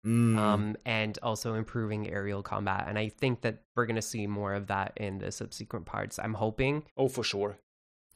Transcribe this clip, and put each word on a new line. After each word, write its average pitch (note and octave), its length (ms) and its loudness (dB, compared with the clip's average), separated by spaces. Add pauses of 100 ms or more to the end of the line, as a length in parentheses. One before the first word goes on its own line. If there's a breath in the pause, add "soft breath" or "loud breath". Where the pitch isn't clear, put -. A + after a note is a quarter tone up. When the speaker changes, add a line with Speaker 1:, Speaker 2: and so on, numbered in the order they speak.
Speaker 1:
Mm. A#2 320 6
Speaker 2:
um, G#2+ 480 4
and G#2+ 380 0
also A2+ 320 0
improving A2 520 -2
aerial G2+ 360 -2
combat. G2 440 -2
And G#2+ 120 -2
I A2 100 0
think B2+ 320 0
that A2 220 -2 (120)
we're A#2+ 120 4
gonna A2+ 160 0
see G#2 240 -4
more G2+ 260 0
of G2+ 140 -2
that G2 300 0
in G2 200 -4
the F#2+ 140 -4
subsequent - 560 -8
parts, G2+ 320 -6
I'm A2 160 -4
hoping. C3 500 0 (100)
Speaker 3:
Oh, C3+ 120 4
for B2+ 160 -2
sure. G2+ 340 -2 (580)